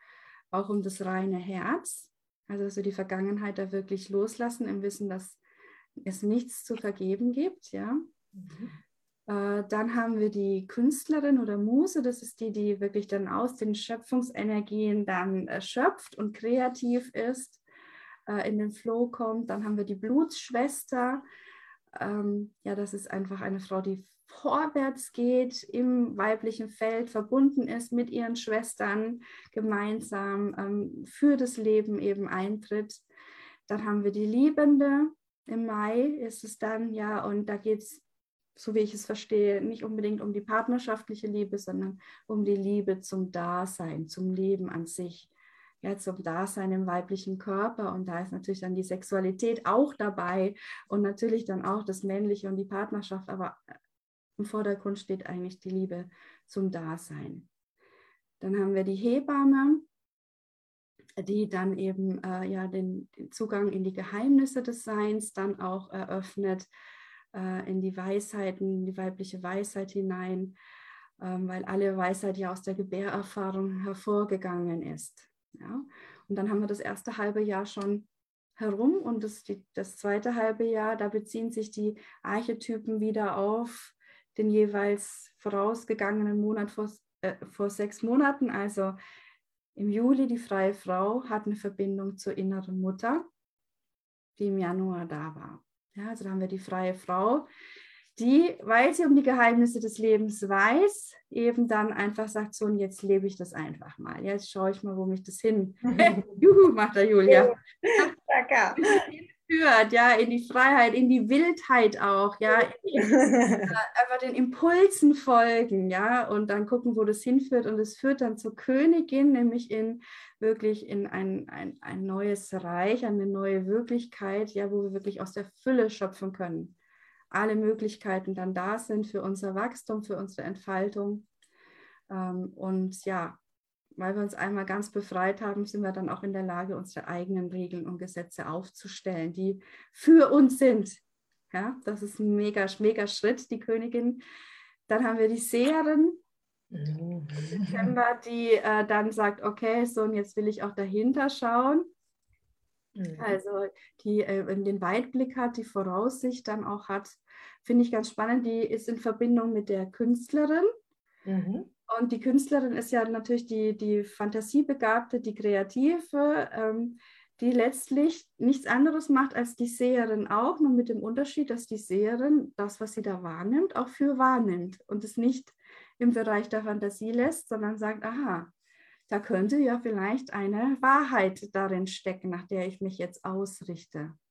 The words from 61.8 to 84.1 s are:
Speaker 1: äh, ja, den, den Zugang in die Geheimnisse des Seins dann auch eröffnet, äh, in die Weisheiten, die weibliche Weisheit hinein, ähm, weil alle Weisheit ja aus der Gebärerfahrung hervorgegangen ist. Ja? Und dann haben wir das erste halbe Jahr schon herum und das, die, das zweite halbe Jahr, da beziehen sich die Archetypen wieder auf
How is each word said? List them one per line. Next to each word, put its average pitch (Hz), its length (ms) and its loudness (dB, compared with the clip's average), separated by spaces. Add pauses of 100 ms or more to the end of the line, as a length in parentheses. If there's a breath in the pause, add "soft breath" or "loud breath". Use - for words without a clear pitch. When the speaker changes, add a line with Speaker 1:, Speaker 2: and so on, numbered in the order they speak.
Speaker 1:
äh, 185 220 -6
ja, 190 240 -4
den, 185 400 -6 (100)
den - 140 -14
Zugang 208 400 -2
in 190 100 -4
die 190 100 -4
Geheimnisse 247 680 2
des 240 220 -8
Seins 214 480 -2
dann 196 280 -6
auch 190 320 -8
eröffnet, 190 760 -6 (640 loud breath)
äh, 185 340 -6
in 190 120 -2
die 190 160 -4
Weisheiten, 190 920 -4
die 185 100 -8
weibliche 185 460 -8
Weisheit 196 480 -6
hinein, 190 640 -4 (640 loud breath)
ähm, 185 280 -6
weil 185 160 -6
alle 196 320 0
Weisheit 190 420 -2
ja 185 140 -4
aus 190 100 -12
der 190 120 -6
Gebärerfahrung 190 1080 -6
hervorgegangen 190 1040 -2
ist. - 460 -14 (260)
Ja? 262 300 -10 (440 loud breath)
Und 196 80 -4
dann 196 120 -2
haben 208 120 0
wir 208 80 -2
das 202 120 -6
erste 214 380 -10
halbe 208 240 -2
Jahr 202 240 -2
schon 208 400 -4 (480)
herum 220 440 0
und 226 260 -4
das, 214 180 -10
die, 202 220 -10 (100)
das 190 220 -8
zweite 214 400 -2
halbe 220 280 -2
Jahr, 220 320 -2
da 208 120 -2
beziehen 220 420 -6
sich 214 220 -8
die 208 260 -4 (240 loud breath)
Archetypen 220 800 -4
wieder 214 360 -2
auf 214 600 -4 (420 soft breath)